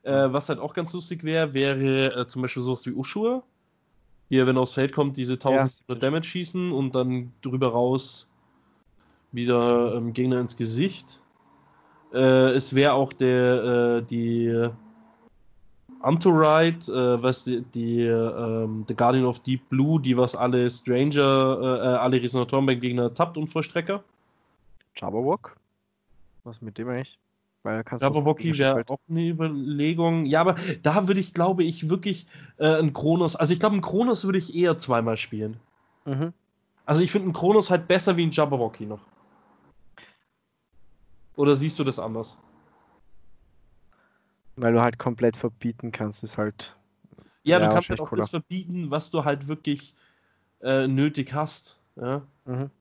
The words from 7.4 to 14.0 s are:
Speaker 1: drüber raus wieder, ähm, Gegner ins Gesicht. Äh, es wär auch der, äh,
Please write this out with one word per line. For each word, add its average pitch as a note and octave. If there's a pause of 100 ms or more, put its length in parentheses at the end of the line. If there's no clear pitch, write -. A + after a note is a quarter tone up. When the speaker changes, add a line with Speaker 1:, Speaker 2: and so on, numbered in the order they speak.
Speaker 1:
drüber C3
raus B2 (1000)
wieder, A#2+
ähm, A#2
Gegner B2+
ins B2
Gesicht. B2 (920)
Äh, C3
es C3+
wär C#3
auch C#3
der, B2
äh, A#2+